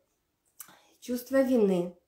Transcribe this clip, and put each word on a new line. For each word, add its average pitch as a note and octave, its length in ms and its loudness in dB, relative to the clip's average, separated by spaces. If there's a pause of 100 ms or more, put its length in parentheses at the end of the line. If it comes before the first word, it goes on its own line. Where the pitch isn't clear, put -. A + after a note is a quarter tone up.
(1000)
чувство B3 420 -2
вины, G3 560 0 (100)